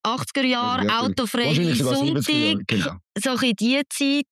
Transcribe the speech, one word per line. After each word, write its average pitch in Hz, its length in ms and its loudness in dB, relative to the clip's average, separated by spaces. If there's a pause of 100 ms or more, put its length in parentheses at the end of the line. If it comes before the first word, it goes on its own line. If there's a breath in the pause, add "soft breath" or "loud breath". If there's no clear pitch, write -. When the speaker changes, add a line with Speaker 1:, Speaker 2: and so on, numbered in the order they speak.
Speaker 1:
auf 233 180 -2
achtziger 262 260 -2
Jahre, 247 380 0
Speaker 2:
Ja, 214 160 2
Speaker 1:
autofreie 240 460 0
Speaker 2:
wahrscheinlich 156 320 2
sogar 135 180 0
siebziger 196 420 0
Jahre, 208 120 2
Speaker 1:
Sonntag. 202 180 -4
Speaker 2:
genau. 90 280 -2 (220)
Speaker 1:
So 262 120 -2
ein 254 60 0
bisschen 226 200 2
die 277 760 0